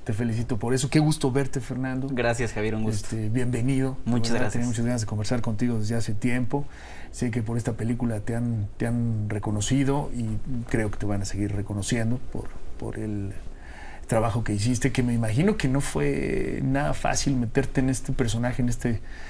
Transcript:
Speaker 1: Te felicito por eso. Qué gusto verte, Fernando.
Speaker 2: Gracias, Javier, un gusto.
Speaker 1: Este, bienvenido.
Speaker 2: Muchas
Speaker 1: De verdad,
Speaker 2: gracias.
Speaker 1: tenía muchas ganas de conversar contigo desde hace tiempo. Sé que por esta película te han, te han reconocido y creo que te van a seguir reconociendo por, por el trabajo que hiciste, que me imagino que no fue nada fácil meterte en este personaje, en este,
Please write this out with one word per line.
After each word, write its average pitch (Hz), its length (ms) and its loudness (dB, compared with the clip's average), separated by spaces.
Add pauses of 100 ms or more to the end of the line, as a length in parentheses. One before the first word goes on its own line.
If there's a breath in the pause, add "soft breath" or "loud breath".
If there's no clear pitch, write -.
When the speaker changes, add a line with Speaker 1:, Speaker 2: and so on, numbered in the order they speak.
Speaker 1:
Te - 100 -2
felicito 117 440 0
por 120 160 0
eso. 135 160 0
Qué - 100 4
gusto 151 320 4
verte, 135 300 0
Fernando. 131 500 -4
Speaker 2:
Gracias, 117 420 2
Javier, 110 200 0
un 110 100 0
gusto. 110 220 0 (100)
Speaker 1:
Este, 110 140 0
bienvenido. 127 720 2
Speaker 2:
Muchas 120 260 2
Speaker 1:
De 117 40 6
verdad, 123 120 4
Speaker 2:
gracias. 117 80 2
Speaker 1:
tenía 120 140 2
muchas 117 180 0
ganas 120 160 2
de 107 60 0
conversar 107 340 0
contigo 117 380 2
desde 107 160 2
hace 113 200 2
tiempo. 123 500 2 (460 loud breath)
Sé - 180 -2
que 117 140 -2
por 113 120 -4
esta 117 180 -2
película 113 460 -2
te 113 160 -2
han, 117 320 0 (100)
te 117 100 0
han 117 420 0
reconocido 127 840 0
y 113 240 -2 (320)
creo 110 200 2
que 98 80 -4
te - 80 0
van 101 160 0
a 98 40 -2
seguir 101 300 -2
reconociendo 110 600 0 (160)
por, - 160 -4 (300)
por 110 180 -6
el 104 360 -4 (760 loud breath)
trabajo 113 360 2
que 107 100 0
hiciste, 113 380 2
que 123 120 2
me 120 100 0
imagino 117 420 2
que - 140 0
no 135 120 2
fue - 840 0
nada 139 300 2
fácil - 420 0
meterte 123 440 2
en 131 100 2
este 131 220 -2
personaje, 120 500 0
en 123 80 2
este, 120 320 0 (280 loud breath)